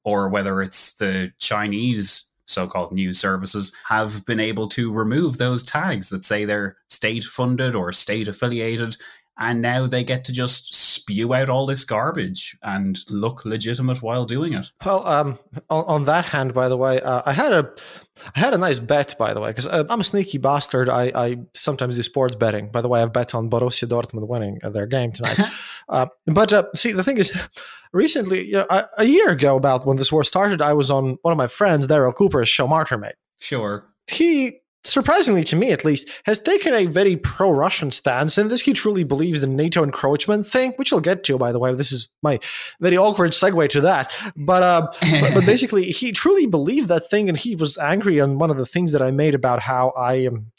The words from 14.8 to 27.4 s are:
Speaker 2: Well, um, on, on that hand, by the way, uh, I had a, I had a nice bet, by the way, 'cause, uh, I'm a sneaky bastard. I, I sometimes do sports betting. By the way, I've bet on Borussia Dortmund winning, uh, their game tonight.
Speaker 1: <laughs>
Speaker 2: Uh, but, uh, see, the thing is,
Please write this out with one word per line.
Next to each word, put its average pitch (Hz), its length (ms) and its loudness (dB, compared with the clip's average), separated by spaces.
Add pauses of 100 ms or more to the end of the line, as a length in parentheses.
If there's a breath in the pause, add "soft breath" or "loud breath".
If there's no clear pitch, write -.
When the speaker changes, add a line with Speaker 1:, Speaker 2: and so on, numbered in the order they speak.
Speaker 2:
Well, 190 200 0
um, 147 360 -2 (280)
on, 156 180 0
on 151 180 0
that 160 200 2
hand, 131 300 -2
by 127 140 2
the 127 80 0
way, 131 240 2
uh, 123 260 -2
I 139 60 0
had 240 200 2
a, 156 160 2 (680 loud breath)
I - 20 -2
had 170 160 2
a 175 40 2
nice 170 200 0
bet, 139 400 -2
by 107 160 0
the 107 60 -4
way, 110 120 -4
'cause, 123 140 -4
uh, 160 240 0
I'm 233 100 -2
a 185 40 0
sneaky 196 340 -2
bastard. 135 500 0
I, 123 280 2
I 120 200 -2 (160)
sometimes 127 440 -4
do 120 80 -4
sports 127 320 -2
betting. 107 340 -2
By 120 100 -2
the 120 80 -2
way, 120 140 4
I've 113 100 0
bet 120 220 -2
on 113 160 -4
Borussia 120 380 0
Dortmund 117 400 -4
winning, 110 340 -6
uh, 110 80 -8
their 104 160 -4
game 120 240 -2
tonight. 113 300 -4
Speaker 1:
<laughs> 196 100 0 (380 loud breath)
Speaker 2:
Uh, 127 160 0 (220)
but, 196 260 4
uh, 202 120 4 (100)
see, 233 160 0
the 185 140 -2
thing 269 120 0
is, 196 140 2 (340 loud breath)